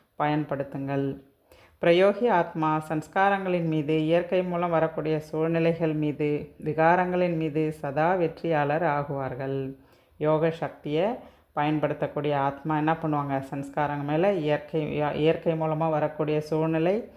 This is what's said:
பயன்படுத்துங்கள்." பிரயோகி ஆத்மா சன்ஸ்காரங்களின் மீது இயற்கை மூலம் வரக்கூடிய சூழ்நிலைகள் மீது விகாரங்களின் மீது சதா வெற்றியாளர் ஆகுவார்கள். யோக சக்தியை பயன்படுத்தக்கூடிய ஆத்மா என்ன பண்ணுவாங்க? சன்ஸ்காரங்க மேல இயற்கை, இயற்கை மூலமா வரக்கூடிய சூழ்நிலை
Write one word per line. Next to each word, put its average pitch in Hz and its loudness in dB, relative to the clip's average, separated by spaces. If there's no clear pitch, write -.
பயன்படுத்துங்கள்." 139 -2
பிரயோகி 196 4
ஆத்மா 160 2
சன்ஸ்காரங்களின் 185 0
மீது 156 0
இயற்கை 170 2
மூலம் 175 -2
வரக்கூடிய 160 0
சூழ்நிலைகள் 165 0
மீது 147 -2
விகாரங்களின் 175 2
மீது 156 -2
சதா 151 0
வெற்றியாளர் 160 0
ஆகுவார்கள். 135 -4
யோக 156 2
சக்தியை 160 -2
பயன்படுத்தக்கூடிய 147 0
ஆத்மா 139 -2
என்ன 151 2
பண்ணுவாங்க? 143 -2
சன்ஸ்காரங்க 143 -4
மேல 160 2
இயற்கை, 151 -2
இயற்கை 160 2
மூலமா 160 0
வரக்கூடிய 151 0
சூழ்நிலை 160 0